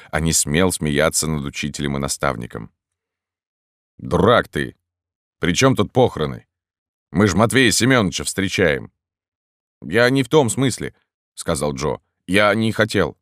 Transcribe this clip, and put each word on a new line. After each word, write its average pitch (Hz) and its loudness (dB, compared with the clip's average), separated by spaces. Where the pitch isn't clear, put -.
а - -2
не 80 0
смел 85 0
смеяться 78 -2
над 76 -4
учителем 71 -6
и 69 -6
наставником. 60 -6
«Дурак 87 2
ты!» 67 -6
«При 87 0
чём 131 4
тут - 0
похороны? 76 -2
Мы 98 4
ж 90 0
Матвея 110 2
Семёныча 107 0
встречаем». 78 -2
«Я 117 2
не 135 0
в - -12
том 143 4
смысле», — 117 -4
сказал 73 -4
Джо. 65 -6
«Я 101 2
не 110 0
хотел». 104 0